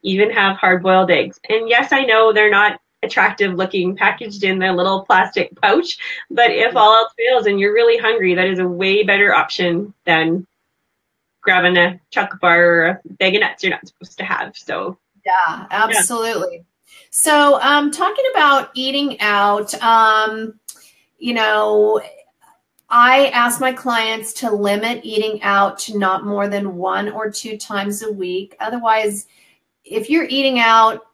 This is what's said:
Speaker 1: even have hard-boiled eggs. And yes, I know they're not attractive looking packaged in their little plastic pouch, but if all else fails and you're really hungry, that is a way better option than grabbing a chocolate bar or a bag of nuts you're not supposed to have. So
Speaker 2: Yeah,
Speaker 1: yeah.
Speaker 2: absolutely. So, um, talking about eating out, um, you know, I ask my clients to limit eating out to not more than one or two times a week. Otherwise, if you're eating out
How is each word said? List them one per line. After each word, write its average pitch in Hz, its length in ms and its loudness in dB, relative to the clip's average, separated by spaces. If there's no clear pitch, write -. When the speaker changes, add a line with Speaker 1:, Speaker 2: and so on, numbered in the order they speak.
Speaker 1:
even 196 280 0
have 196 260 0
hard-boiled 185 540 2
eggs. 165 280 0
And 226 200 -2
yes, 247 240 0
I 269 120 0
know 220 280 4
they're 214 180 4
not 202 300 2
attractive 196 520 -2
looking 185 420 -2
packaged 208 480 -4
in 190 140 0
their 185 140 0
little 190 320 -2
plastic 185 560 0
pouch, 285 380 0
but 240 200 4
if - 260 0
all 220 200 6
else 226 220 2
fails 233 280 0
and 202 120 0
you're 202 160 0
really 233 240 4
hungry, 226 360 0
that 185 120 0
is 185 140 -2
a 185 60 -2
way 190 360 0
better 202 320 2
option 180 580 -2
than 165 420 0
grabbing 180 360 2
a 180 240 2
chocolate 190 300 -6
bar 175 240 4
or 170 220 4
a 185 180 -4
bag 190 300 -2
of 208 60 0
nuts - 220 -4
you're 190 80 -2
not - 160 -8
supposed - 320 -20
to 196 60 -8
have. 190 320 -8
So 190 420 -10
Speaker 2:
Yeah, 190 60 0
Speaker 1:
yeah. - 220 -10
Speaker 2:
absolutely. 220 960 -4
So, - 500 4
um, 294 300 2
talking 392 420 -2
about 277 420 2
eating 269 460 -6
out, 208 640 0
um, 220 760 2
you 240 160 -6
know, 214 680 2
I 254 340 6
ask 240 300 0
my 262 140 0
clients 220 640 -6
to 240 160 -6
limit 208 520 -2
eating 214 400 -4
out 196 380 0
to 208 180 -8
not 190 280 -2
more 202 200 -4
than 202 300 -6
one 185 320 -4
or 214 220 -8
two 220 260 -12
times 202 460 -8
a 220 100 -8
week. 190 480 -8
Otherwise, 220 680 -4
if 220 260 -8
you're 320 180 2
eating 269 300 0
out 226 560 4